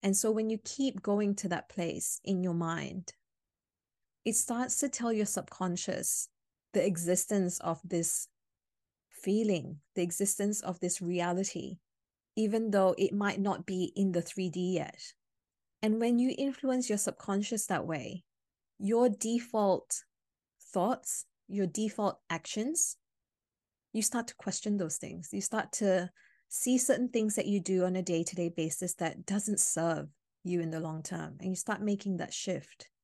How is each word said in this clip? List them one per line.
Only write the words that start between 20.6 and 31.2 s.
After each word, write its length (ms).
thoughts, 640
your 180
default 520
actions, 680
you 80
start 260
to 60
question 420
those 220
things. 340
You 80
start 340
to 360
see 280
certain 320
things 280
that 100
you 120
do 260
on 120
a 60
day-to-day 520
basis 400
that 300
doesn't 360
serve 480
you 160
in 100
the 100
long 220
term, 380